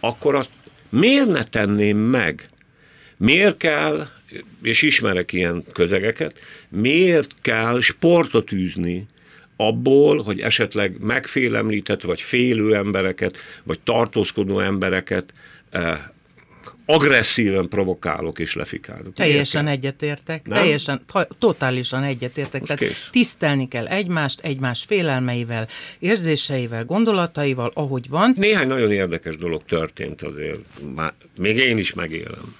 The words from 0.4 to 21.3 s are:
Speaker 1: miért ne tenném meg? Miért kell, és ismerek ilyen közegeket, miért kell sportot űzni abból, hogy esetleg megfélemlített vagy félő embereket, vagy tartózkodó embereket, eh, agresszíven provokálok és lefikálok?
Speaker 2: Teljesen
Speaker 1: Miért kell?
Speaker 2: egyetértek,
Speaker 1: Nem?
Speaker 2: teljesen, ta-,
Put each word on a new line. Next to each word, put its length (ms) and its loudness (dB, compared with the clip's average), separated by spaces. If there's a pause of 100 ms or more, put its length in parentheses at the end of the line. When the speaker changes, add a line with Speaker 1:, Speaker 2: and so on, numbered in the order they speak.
Speaker 1:
miért 400 4
ne 160 2
tenném 540 2
meg? 500 0 (680)
Miért 400 4
kell, 500 0 (560)
és 200 2
ismerek 500 0
ilyen 400 0
közegeket, 680 -2 (280)
miért 720 2
kell 400 0
sportot 720 2
űzni 540 -4 (500)
abból, 680 4
hogy 180 -4
esetleg 600 0
megfélemlített 1040 -2
vagy 180 -4
félő 560 2
embereket, 600 -2 (260)
vagy 180 -6
tartózkodó 800 0
embereket, 720 -2 (380)
eh, 280 -2 (880)
agresszíven 840 4
provokálok 720 -2
és 160 -4
lefikálok? 600 -12
Speaker 2:
Teljesen 500 2
Speaker 1:
Miért 160 -2
kell? 100 -6
Speaker 2:
egyetértek, 560 -8
Speaker 1:
Nem? 120 -2
Speaker 2:
teljesen, 440 0 (100)
ta-, 160 0 (100)